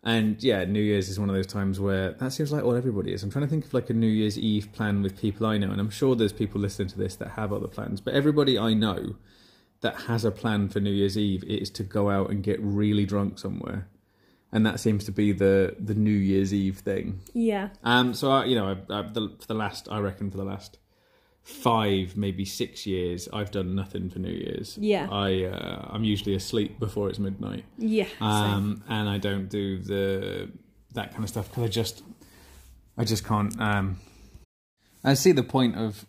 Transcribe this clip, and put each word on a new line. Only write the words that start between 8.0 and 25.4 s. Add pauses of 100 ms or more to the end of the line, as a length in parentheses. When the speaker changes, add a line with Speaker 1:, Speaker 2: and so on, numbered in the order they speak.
Speaker 1:
everybody
I
know (680)
that
has
a
plan
for
New
Year's
Eve
is
to
go
out
and
get
really
drunk
somewhere. (600)
And
that
seems
to
be
the,
the
New
Year's
Eve
thing. (120)
Speaker 2:
Yeah. (140)
Speaker 1:
Um,
so,
I,
you
know,
I,
I,
the,
for
the
last,
I
reckon
for
the
last (680)
five,
maybe
six
years,
I've
done
nothing
for
New
Year's.
Speaker 2:
Yeah.
Speaker 1:
I,